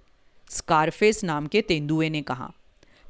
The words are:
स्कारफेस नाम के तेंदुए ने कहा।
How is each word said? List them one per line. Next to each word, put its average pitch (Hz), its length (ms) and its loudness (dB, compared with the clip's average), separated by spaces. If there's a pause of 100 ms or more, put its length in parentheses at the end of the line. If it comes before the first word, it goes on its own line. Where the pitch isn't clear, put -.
(500)
स्कारफेस 165 720 2
नाम 151 240 -2
के 208 140 2
तेंदुए 156 480 0
ने 151 120 -2
कहा। 127 320 -8 (560)